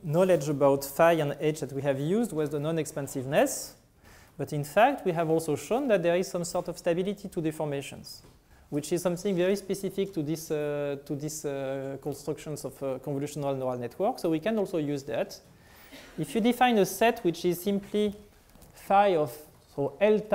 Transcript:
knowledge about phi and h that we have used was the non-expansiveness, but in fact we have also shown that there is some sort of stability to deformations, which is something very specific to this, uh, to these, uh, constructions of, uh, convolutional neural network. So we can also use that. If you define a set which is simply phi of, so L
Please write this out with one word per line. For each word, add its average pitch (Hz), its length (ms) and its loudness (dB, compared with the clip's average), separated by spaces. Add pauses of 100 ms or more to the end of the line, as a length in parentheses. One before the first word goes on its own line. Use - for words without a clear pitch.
knowledge 165 460 4
about 139 340 4
phi 165 280 6
and 151 280 2
h 156 200 0
that 131 120 -6
we 135 120 -6
have 139 160 0
used 190 340 0
was 151 160 -2
the 147 100 -4
non-expansiveness, 147 1160 -2 (600)
but 143 160 -6
in 147 120 -2
fact 233 420 4
we 185 60 0
have 165 180 0
also 160 260 2
shown 262 340 -2
that 202 120 4
there 170 140 2
is 185 120 0
some 180 160 -4
sort 175 240 -4
of 165 120 -8
stability 185 500 -2
to - 100 -6
deformations, 151 840 -6 (500)
which 147 200 -2
is 175 120 0
something 180 320 0
very 180 200 2
specific 196 560 -4
to 165 120 -4
this, 156 260 -6
uh, 147 460 -2 (100)
to 151 100 -6
these, 147 300 -8
uh, 139 560 -6
constructions 147 640 -8
of, 127 160 -10
uh, 131 160 -2
convolutional 139 580 -4
neural 127 220 -2
network. 185 400 -2
So 170 140 0
we 160 80 2
can 220 180 -2
also 190 220 -2
use 143 240 -2
that. 143 360 -6 (800)
If 156 160 -6
you 226 80 0
define 240 380 4
a 190 80 6
set 233 360 2
which 170 220 0
is 175 160 0
simply 202 540 0 (580)
phi 202 440 4
of, 147 200 0 (380)
so 139 260 -2
L 214 180 6 (160)